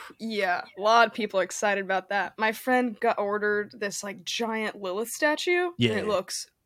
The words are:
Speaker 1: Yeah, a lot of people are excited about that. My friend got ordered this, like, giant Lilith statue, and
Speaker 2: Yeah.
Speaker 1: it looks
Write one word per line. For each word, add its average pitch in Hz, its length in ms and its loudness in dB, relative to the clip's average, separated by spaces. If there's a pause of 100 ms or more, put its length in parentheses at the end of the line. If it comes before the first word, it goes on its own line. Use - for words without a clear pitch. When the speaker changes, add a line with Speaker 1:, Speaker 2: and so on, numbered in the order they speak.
(200)
Speaker 1:
Yeah, 202 440 -2 (140)
a 185 40 -8
lot 226 260 6
of 220 60 -4
people 208 260 -2
are 185 40 4
excited 202 400 0
about 185 260 -2
that. 196 280 -2
My 220 160 2
friend 247 460 2
got 226 200 2
ordered 208 580 0
this, 202 260 -6
like, 190 200 -10
giant 220 580 -4
Lilith 202 280 -4
statue, 349 560 2
and 349 120 -4
Speaker 2:
Yeah. 220 200 4
Speaker 1:
it 208 100 -2
looks 190 400 -4 (180)